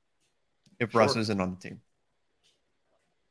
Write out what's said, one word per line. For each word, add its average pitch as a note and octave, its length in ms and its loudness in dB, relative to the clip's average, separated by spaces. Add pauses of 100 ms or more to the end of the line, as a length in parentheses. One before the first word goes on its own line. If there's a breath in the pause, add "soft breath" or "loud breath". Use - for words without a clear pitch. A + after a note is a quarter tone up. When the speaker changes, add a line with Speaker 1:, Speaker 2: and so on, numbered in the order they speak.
(800)
Speaker 1:
if A2+ 160 -4
Russ B2+ 200 6
Speaker 2:
Sure. A2+ 80 -2
Speaker 1:
isn't G#2 180 -2
on F#2 120 -2
the F#2 160 -14
team. G2+ 120 -16 (1500)